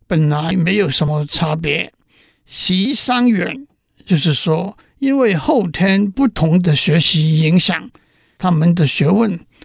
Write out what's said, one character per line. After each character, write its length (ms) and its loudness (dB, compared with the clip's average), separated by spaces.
本 220 2
来 240 -2
没 240 0
有 120 0
什 160 -2
么 200 -2
差 320 -4
别。 340 -6
习 480 -2
相 360 0
远， 380 -4
就 100 0
是 180 0
说， 440 -4
因 180 0
为 160 2
后 340 0
天 440 0
不 160 0
同 340 2
的 140 2
学 240 0
习 400 2
影 180 2
响， 320 -2
他 140 -2
们 240 2
的 100 2
学 240 0
问、 300 0